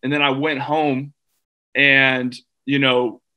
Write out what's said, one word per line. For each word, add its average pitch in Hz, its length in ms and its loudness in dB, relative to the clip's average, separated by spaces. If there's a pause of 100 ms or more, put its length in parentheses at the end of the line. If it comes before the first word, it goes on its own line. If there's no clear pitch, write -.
And 135 100 -4
then 147 120 0
I 143 80 2
went 139 300 -4
home 143 520 -4 (640)
and, 131 600 2 (300)
you 139 140 -2
know, 123 420 0 (160)